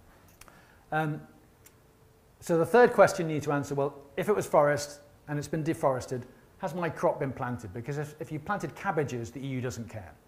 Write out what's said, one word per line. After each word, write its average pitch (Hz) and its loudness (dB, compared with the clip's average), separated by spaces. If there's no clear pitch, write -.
Um, 156 -2
so 170 0
the 165 2
third 240 8
question 175 6
you 156 -2
need 147 -2
to 151 -2
answer, 143 -2
well, 139 0
if 180 0
it 208 2
was 190 0
forest 147 4
and 147 -4
it's 143 -8
been 160 -4
deforested, 131 0
has 175 -6
my - -2
crop 170 0
been 135 -2
planted? 120 -6
Because 120 -8
if, 147 -8
if 160 -12
you 151 -6
planted 180 -4
cabbages, 123 -2
the 139 -12
E 139 -6
U 131 -4
doesn't 117 -6
care. 85 -14